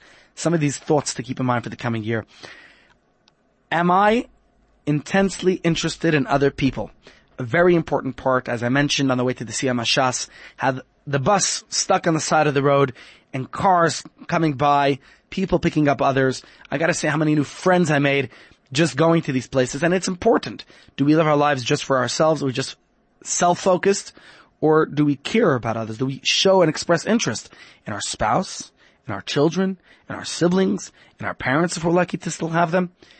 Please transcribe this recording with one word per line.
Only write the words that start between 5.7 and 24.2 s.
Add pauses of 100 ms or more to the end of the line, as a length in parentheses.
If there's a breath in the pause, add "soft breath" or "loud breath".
in
other
people? (480 soft breath)
A
very
important
part,
as
I
mentioned
on
the
way
to
the
Siyam
Hashas, (260 loud breath)
had (240)
the
bus
stuck
on
the
side
of
the
road (400 loud breath)
and
cars (240)
coming
by, (300 soft breath)
people
picking
up
others. (280 loud breath)
I
gotta
say
how
many
new
friends
I
made (420 loud breath)
just
going
to
these
places.
And
it's
important. (320 soft breath)
Do
we
live
our
lives
just
for
ourselves?
Are
we
just (440)
self-focused? (460 loud breath)